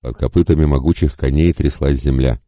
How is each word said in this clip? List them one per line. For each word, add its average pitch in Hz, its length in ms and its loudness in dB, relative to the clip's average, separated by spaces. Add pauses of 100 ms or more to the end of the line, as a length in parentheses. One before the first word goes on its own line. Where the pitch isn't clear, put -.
Под 62 160 -10
копытами 78 480 0
могучих 73 500 0
коней 78 380 0
тряслась 71 440 -2
земля. 65 500 -2